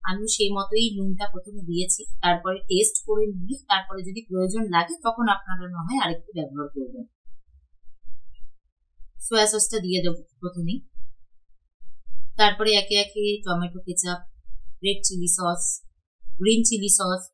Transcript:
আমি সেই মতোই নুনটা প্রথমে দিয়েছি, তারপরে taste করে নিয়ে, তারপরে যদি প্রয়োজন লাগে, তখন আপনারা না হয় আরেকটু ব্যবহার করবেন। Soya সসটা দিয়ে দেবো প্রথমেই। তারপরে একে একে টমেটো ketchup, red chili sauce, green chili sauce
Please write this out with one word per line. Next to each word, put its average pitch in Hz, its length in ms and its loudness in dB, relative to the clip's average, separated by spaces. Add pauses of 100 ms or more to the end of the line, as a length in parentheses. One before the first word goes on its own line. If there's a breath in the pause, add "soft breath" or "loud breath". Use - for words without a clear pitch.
আমি 202 260 -2
সেই 208 240 0
মতোই 202 440 0
নুনটা 196 360 2
প্রথমে 208 300 -2
দিয়েছি, 170 420 -2 (180)
তারপরে 180 360 2
taste - 480 0
করে 214 200 4
নিয়ে, 196 420 -4
তারপরে 190 340 -2
যদি 190 240 -8
প্রয়োজন 185 360 0
লাগে, 180 320 0 (100)
তখন 233 240 0
আপনারা 185 400 0
না 175 100 -8
হয় 196 200 -2
আরেকটু 175 360 -2
ব্যবহার 143 340 -6
করবেন। 139 360 -8 (2250)
Soya 220 260 2
সসটা 214 320 0
দিয়ে 185 240 0
দেবো 170 200 2 (180)
প্রথমেই। 175 400 -4 (1600)
তারপরে 214 360 4
একে 202 220 2
একে 208 500 0
টমেটো 175 340 -2
ketchup, 180 400 -4 (680)
red 202 200 0
chili 180 240 0
sauce, - 540 -2 (560)
green 226 240 4
chili 214 260 0
sauce 185 460 0